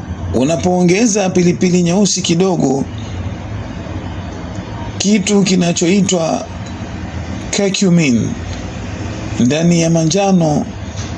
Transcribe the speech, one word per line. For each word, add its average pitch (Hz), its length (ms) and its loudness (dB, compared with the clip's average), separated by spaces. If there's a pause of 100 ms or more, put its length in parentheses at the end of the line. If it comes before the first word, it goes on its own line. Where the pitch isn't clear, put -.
(340)
Unapoongeza 180 960 2
pilipili 175 540 2
nyeusi 180 380 2
kidogo, 165 640 2 (2000)
kitu 202 460 2
kinachoitwa 175 1000 2 (1120)
curcumin 170 720 2 (1120)
ndani 165 420 4
ya 165 80 2
manjano 165 760 2 (520)